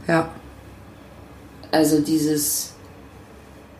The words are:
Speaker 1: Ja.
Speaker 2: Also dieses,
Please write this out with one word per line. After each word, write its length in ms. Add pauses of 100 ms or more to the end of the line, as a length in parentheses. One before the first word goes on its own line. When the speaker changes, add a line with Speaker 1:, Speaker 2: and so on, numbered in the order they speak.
Speaker 1:
Ja. 220 (1400)
Speaker 2:
Also 300
dieses, 720 (1080)